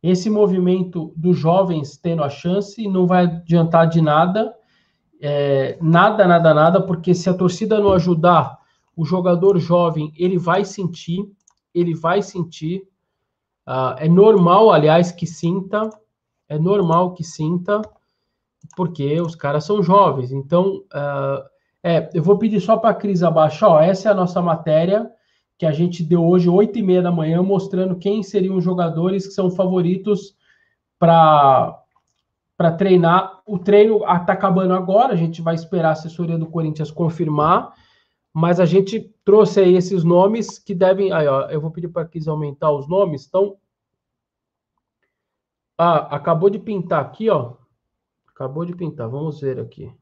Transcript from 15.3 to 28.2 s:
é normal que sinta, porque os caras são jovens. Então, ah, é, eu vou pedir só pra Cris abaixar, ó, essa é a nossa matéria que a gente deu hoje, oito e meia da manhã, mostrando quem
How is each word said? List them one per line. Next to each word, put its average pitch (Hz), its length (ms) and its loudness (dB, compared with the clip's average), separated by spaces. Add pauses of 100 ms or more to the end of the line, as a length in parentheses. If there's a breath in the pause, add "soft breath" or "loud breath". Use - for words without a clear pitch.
é 151 120 -8
normal 180 560 0
que 165 100 -12
sinta, 180 560 -4 (960)
porque 156 460 -4
os 165 120 -8
caras 147 300 -4
são 208 180 -2
jovens. 156 500 2
Então, 170 600 -2
ah, 139 540 -6 (360)
é, 170 300 -2
eu 165 100 -4
vou 196 140 4
pedir 214 240 -2
só 220 160 0
pra 220 160 0
Cris 185 300 -2
abaixar, 160 480 2
ó, 156 100 6
essa 190 300 0
é - 20 4
a - 20 4
nossa 180 280 -2
matéria 170 680 0 (460)
que - 80 -8
a 156 80 0
gente 175 300 -2
deu 170 200 2
hoje, 175 280 2
oito 220 280 2
e 202 40 -4
meia 180 180 2
da 175 120 -2
manhã, 165 280 -2
mostrando 185 560 -2
quem 202 260 -4